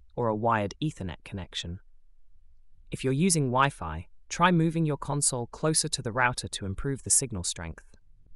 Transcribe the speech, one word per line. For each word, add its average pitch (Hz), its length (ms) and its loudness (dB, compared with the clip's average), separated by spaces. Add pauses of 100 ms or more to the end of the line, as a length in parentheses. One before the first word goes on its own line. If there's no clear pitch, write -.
(140)
or 120 140 0
a 107 80 2
wired 107 460 2
Ethernet 98 420 -6
connection. 90 560 -8 (1080)
If - 120 -6
you're 131 100 2
using 156 340 4
Wi-Fi, 127 600 0 (220)
try 175 220 4
moving 165 360 4
your 147 100 0
console 135 520 -2
closer 156 400 0
to - 140 -4
the 117 100 -4
router 123 360 0
to - 180 -8
improve 127 360 -4
the - 80 -6
signal 98 340 0
strength. - 400 -8 (520)